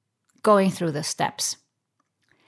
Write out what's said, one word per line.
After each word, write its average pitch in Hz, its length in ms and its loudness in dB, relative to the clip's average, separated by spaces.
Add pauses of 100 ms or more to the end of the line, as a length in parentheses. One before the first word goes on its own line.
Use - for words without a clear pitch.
(420)
going 196 280 4
through 170 220 -4
the 151 100 -6
steps. - 540 -6 (920)